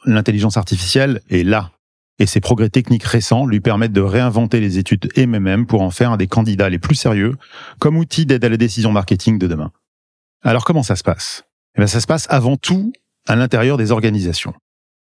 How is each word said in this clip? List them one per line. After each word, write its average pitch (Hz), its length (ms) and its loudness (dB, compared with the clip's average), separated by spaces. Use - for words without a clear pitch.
l'intelligence 107 520 0
artificielle 107 720 -2
est 90 140 0
là 101 280 0
et 110 60 4
ses - 140 0
progrès 110 300 0
techniques 117 340 0
récents 117 420 0
lui 107 140 0
permettent 110 340 0
de 98 80 2
réinventer 113 580 0
les 98 180 0
études 95 380 -2
M 123 200 2
M 98 120 0
M 101 180 2
pour 110 160 0
en 92 80 0
faire 120 220 0
un 110 60 0
des 101 100 0
candidats 101 420 0
les 87 100 -2
plus 143 160 2
sérieux 113 400 0
comme 151 180 2
outil 165 280 -2
d'aide 127 200 2
à 117 40 4
la 113 80 2
décision 113 340 0
marketing 101 480 0
de 92 80 0
demain. 76 240 -4
Alors 120 220 0
comment 160 180 0
ça 101 120 -2
se - 80 -8
passe ? - 400 -6
Eh - 60 0
bien, 104 60 4
ça 110 140 0
se - 60 -6
passe 160 220 0
avant 135 260 2
tout 190 380 -2
à 107 80 0
l'intérieur 123 420 0
des 110 140 0
organisations. 107 640 -2